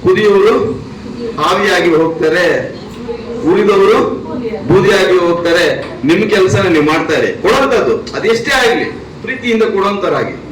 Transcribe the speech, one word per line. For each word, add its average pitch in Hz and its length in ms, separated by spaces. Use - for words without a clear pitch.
ಕುದಿಯುವರು 202 760
ಆವಿಯಾಗಿ 175 540
ಹೋಗ್ತಾರೆ, 160 800
ಉಳಿದವರು 202 560
ಬೂದಿಯಾಗಿ 190 500
ಹೋಗ್ತಾರೆ. 170 800
ನಿಮ್ 196 220
ಕೆಲಸನ 196 380
ನೀವು 151 180
ಮಾಡ್ತಾ 160 280
ಇರಿ." - 280
ಕೊಡುವಂತದ್ದು 220 720
ಅದೆಷ್ಟೇ 226 360
ಆಗ್ಲಿ, 247 340
ಪ್ರೀತಿಯಿಂದ 226 420
ಕೊಡುವಂತರಾಗಿ. 190 760